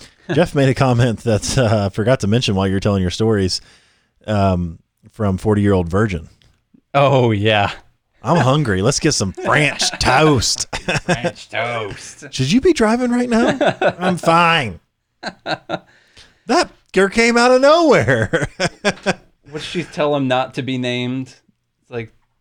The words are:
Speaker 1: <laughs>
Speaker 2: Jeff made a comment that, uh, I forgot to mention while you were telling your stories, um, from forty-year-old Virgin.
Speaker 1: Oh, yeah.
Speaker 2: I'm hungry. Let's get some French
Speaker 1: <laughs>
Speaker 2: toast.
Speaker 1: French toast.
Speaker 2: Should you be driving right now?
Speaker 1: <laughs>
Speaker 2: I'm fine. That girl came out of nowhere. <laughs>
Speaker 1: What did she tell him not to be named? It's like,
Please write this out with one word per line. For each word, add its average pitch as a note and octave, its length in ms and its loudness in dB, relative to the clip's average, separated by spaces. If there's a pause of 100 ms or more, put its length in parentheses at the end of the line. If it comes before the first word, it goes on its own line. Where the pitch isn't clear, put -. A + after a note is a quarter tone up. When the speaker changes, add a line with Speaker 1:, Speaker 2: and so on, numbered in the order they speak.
(120)
Speaker 1:
<laughs> - 220 -10
Speaker 2:
Jeff D3+ 180 0
made C#3 160 2
a B2+ 60 0
comment A#2+ 460 0
that, - 360 -2
uh, A2 300 2
I - 40 -2
forgot A2 300 0
to G#2 60 -2
mention A2 300 0
while F#2+ 100 0
you F#2+ 80 0
were G2 60 -2
telling G2+ 220 0
your F2+ 100 -2
stories, G#2+ 480 0 (640)
um, F#2 540 0 (320)
from G2 260 -2
forty-year-old G2+ 500 2
Virgin. F#2 400 -2 (640)
Speaker 1:
Oh, C3+ 380 2
yeah. G#2 400 0 (500)
Speaker 2:
I'm E3+ 160 0
hungry. B2+ 460 2
Let's B2+ 160 0
get D3+ 140 0
some G2 200 -4
French D3 580 -2
Speaker 1:
<laughs> - 100 -12
Speaker 2:
toast. C3+ 640 2 (100)
Speaker 1:
French - 760 -6
toast. A2+ 840 -8
Speaker 2:
Should C3+ 160 -2
you A#3+ 100 2
be F4+ 120 4
driving A#3+ 400 0
right B3 160 -2
now? B3+ 500 0
Speaker 1:
<laughs> F#3 200 0
Speaker 2:
I'm F3+ 180 -2
fine. E3 640 2 (640)
That - 1300 -6 (220)
girl F#3+ 160 2
came A#3 280 2
out A#3+ 160 4
of B3+ 80 4
nowhere. E3 880 2 (100)
<laughs> - 0 - (920)
Speaker 1:
What D3+ 100 -10
did - 20 -12
she F3 220 -8
tell D3 320 -2
him C3+ 120 -2
not B2+ 260 -2
to C#3+ 80 -6
be B2+ 160 -6
named? B2 560 -6 (480)
It's - 80 -20
like, A#2 200 -12 (300)